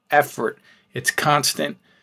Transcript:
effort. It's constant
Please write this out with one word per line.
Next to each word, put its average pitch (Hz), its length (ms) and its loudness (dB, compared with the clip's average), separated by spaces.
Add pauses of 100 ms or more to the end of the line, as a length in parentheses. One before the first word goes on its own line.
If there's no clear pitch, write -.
effort. 143 480 0 (360)
It's - 180 -4
constant 147 640 -2 (260)